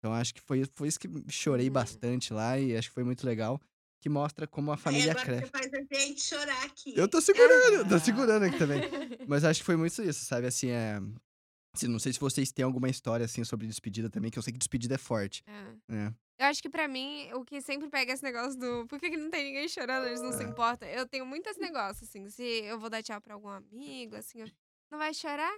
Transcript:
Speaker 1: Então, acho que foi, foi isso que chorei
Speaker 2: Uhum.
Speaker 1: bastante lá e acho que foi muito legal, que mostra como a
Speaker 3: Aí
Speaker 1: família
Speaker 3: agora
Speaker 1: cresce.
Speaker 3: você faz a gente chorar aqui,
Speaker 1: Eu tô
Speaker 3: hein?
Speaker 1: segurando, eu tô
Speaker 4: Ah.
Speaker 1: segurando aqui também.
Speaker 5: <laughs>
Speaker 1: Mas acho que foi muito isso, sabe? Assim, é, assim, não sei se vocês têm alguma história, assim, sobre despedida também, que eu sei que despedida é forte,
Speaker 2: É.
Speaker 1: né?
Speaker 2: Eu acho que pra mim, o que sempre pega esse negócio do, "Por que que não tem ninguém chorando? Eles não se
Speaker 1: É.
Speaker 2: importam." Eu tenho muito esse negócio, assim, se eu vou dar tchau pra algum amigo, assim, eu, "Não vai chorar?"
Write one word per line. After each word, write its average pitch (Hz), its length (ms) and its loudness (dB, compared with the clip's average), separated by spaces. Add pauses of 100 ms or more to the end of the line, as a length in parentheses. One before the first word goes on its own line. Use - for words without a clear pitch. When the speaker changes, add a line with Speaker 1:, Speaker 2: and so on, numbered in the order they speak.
Speaker 1:
Então, 113 120 -2
acho 117 200 -2
que - 60 -18
foi, 131 240 0 (100)
foi 147 140 -4
isso 151 100 -2
que 190 120 -10 (200)
chorei 131 380 2
Speaker 2:
Uhum. 131 60 0
Speaker 1:
bastante 123 600 0
lá 113 240 0
e 135 200 2
acho 113 100 -2
que - 60 -14
foi 127 100 -2
muito 123 220 -2
legal, 117 340 0 (420)
que - 60 -4
mostra 147 400 -2
como 147 240 -2
a 143 40 0
Speaker 3:
Aí - 40 -8
Speaker 1:
família 147 320 4
Speaker 3:
agora 156 140 0
Speaker 1:
cresce. 127 200 -2
Speaker 3:
você 262 60 -14
faz 262 220 -6
a 277 220 -6 (100)
gente 285 160 -8
chorar 285 440 -2
aqui, - 320 -12
Speaker 1:
Eu 185 120 6
tô 330 80 2
Speaker 3:
hein? 320 60 4
Speaker 1:
segurando, 480 520 10
eu 320 140 2
tô 190 60 8
Speaker 4:
Ah. 165 40 10
Speaker 1:
segurando 214 460 4
aqui 170 120 2
também. 143 220 4
Speaker 5:
<laughs> 254 500 -6
Speaker 1:
Mas 143 140 4
acho 156 160 6
que - 60 -8
foi 170 100 4
muito 165 260 0
isso, 180 220 -2
sabe? 123 240 0
Assim, 123 220 0
é, 110 320 0 (760)
assim, 117 140 -2
não 113 100 0
sei 131 140 -2
se - 60 -4
vocês 135 320 0
têm 139 120 0
alguma 127 260 2
história, 117 360 0
assim, 113 180 -4
sobre 110 240 -4
despedida 110 420 -6
também, 123 220 -4
que 120 80 -6
eu 110 40 -6
sei 120 100 -6
que 127 60 -10
despedida 123 360 -2
é - 20 -2
forte, 104 480 -2
Speaker 2:
É. 208 300 -16 (140)
Speaker 1:
né? 107 260 -4 (240)
Speaker 2:
Eu 262 60 2
acho 285 160 2
que 302 80 -8
pra 311 180 -2
mim, 277 460 -6
o 254 100 -6
que 285 180 -8
sempre 285 280 -6
pega 262 240 0
esse 277 100 -6
negócio 254 340 -4
do, 240 300 -4
"Por 285 140 -10
que 349 80 -2
que 330 80 -4
não 311 120 -6
tem 330 140 -2
ninguém 277 240 -4
chorando? 262 400 -2
Eles 240 140 -4
não 254 100 -4
se - 120 -4
Speaker 1:
É. - 40 -6
Speaker 2:
importam." 233 400 0
Eu 233 180 -4
tenho 262 200 -8
muito 311 240 -8
esse 359 100 -10
negócio, 240 460 -4
assim, 202 240 -14
se 214 140 -14
eu 226 360 -4
vou 220 100 -10
dar 220 140 -6
tchau 214 160 -8
pra 214 140 -20
algum 208 160 -16
amigo, 233 680 -14
assim, 214 280 -16
eu, 220 40 -14 (420)
"Não 302 80 -12
vai 311 160 -2
chorar?" 302 440 -4